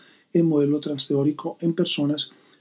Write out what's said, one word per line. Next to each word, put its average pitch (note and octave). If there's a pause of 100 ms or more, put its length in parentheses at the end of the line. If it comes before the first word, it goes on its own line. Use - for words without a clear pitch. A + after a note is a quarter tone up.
(340)
en E3+
modelo D3
transteórico D3
en E3+
personas D3+ (320)